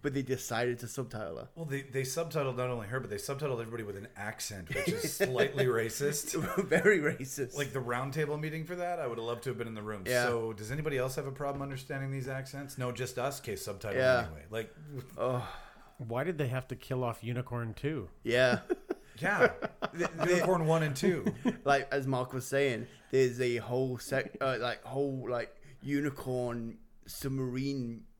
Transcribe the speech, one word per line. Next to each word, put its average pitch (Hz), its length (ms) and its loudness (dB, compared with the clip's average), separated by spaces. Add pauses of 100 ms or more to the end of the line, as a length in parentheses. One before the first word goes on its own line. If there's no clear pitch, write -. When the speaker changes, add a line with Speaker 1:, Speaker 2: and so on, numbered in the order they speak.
Speaker 1:
but 139 140 -2
they 139 80 2
decided 120 560 0
to 120 100 -8
subtitle 107 480 -6
her. - 180 -8
Speaker 2:
Well, 165 120 -6
they, 139 160 -4
they 135 200 -2
subtitled 147 540 0
not 127 140 0
only 117 160 -2
her, 123 120 -2
but 110 120 -4
they 104 60 -2
subtitled 135 440 -2
everybody 113 220 -6
with 101 160 -6
an 98 180 -10
accent, 101 580 -6
which - 140 0
is - 240 0
Speaker 1:
<laughs> - 40 -6
Speaker 2:
slightly 127 500 4
racist. 123 680 0 (320)
Speaker 1:
<laughs> - 0 -
Very 170 360 6
racist. 139 580 -2
Speaker 2:
Like, 139 160 -2
the 139 60 0
roundtable 139 600 0
meeting 156 240 -4
for 175 120 -6
that, 175 240 -2
I 139 60 -2
would 117 120 -2
have 113 80 -4
loved 117 160 -2
to 131 80 -2
have 110 80 -4
been 117 100 -4
in 113 60 -6
the 107 80 -6
room. 104 240 -4
Speaker 1:
Yeah. 123 180 4
Speaker 2:
So, 113 300 2
does 107 160 -8
anybody 147 260 -2
else 131 200 0
have 139 100 -2
a 135 60 -6
problem 139 280 -4
understanding 135 500 -6
these 135 180 -4
accents? 135 500 -8
No, 123 120 0
just 123 280 -4
us? 131 220 -2
Okay, 101 160 -4
subtitle 101 440 -4
Speaker 1:
Yeah. 127 280 8
Speaker 2:
anyway. 78 220 -12
Like, 110 240 -4 (440)
Speaker 1:
Ugh. 123 240 2 (560)
Speaker 3:
Why 120 260 -2
did 170 140 -2
they 139 100 2
have 127 200 -2
to 127 80 -6
kill 127 280 -2
off 117 180 -2
Unicorn 117 520 -2
Two? 139 340 -4 (140)
Speaker 1:
Yeah. 120 420 6
Speaker 2:
<laughs> - 40 -20 (500)
Yeah. 208 320 4 (420)
Speaker 1:
The, 170 240 0
the 175 140 2
Speaker 2:
Unicorn 175 340 4
One 160 180 6
and 147 140 0
Two. 180 300 4 (180)
Speaker 1:
<laughs> - 200 0
Like, 139 280 4
as 135 140 2
Mark 127 260 0
was 127 140 -4
saying, 135 400 2 (240)
there's 127 280 6
a 120 180 4
whole 123 420 0
sec-, - 420 -2
uh, 131 180 2
like, 117 240 -2
whole, 135 460 -2
like, 120 260 -2 (280)
unicorn 127 960 -2 (280)
submarine 131 1000 -2 (160)